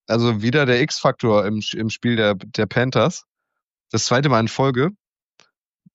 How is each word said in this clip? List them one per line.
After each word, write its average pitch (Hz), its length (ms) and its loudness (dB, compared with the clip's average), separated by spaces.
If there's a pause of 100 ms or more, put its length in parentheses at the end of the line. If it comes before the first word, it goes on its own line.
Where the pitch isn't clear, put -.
Also 113 340 0
wieder 127 240 2
der 123 160 2
X-Faktor 117 640 0
im, 107 160 -4 (120)
im 110 160 -4
Spiel 120 260 -2
der, 107 200 2
der 107 300 -4
Panthers. 127 600 0 (680)
Das 107 140 -2
zweite 139 240 2
Mal 117 120 4
in 113 60 0
Folge, 135 440 0 (1040)